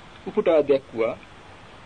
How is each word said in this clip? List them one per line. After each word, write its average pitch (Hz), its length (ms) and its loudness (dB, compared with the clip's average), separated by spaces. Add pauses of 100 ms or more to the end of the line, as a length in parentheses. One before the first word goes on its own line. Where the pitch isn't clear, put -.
(220)
උපුටා 180 400 0
දැක්වුවා 135 520 -2 (720)